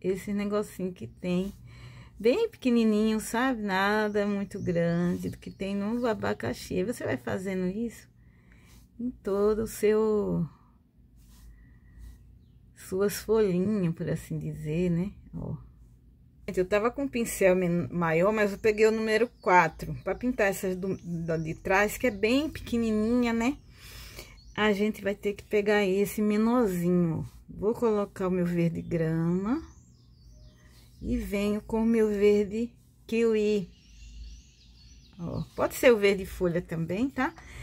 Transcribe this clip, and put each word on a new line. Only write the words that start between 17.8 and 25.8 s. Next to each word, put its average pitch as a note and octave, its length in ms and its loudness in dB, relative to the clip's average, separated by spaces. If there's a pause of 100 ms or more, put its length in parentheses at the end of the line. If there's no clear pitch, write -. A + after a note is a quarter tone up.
maior, E3+ 440 2
mas G#3 180 2
eu G3 60 -8
peguei G#3+ 280 4
o A3 60 6
número A3 380 2 (100)
quatro E3 640 4
pra F#3 100 -4
pintar A#3+ 340 0
essas F#3+ 280 -2
do, F#3 220 -4
da E3+ 400 -4
de D#3+ 160 -4
trás, G3 440 0
que B3+ 100 0
é A#3 40 2
bem A#3+ 380 0
pequenininha, A#3 840 0
né? A3+ 260 0 (960)
A G#3+ 200 2
gente G#3 280 0
vai G3 140 -2
ter G3+ 200 -4
que - 100 -16
pegar G#3 400 2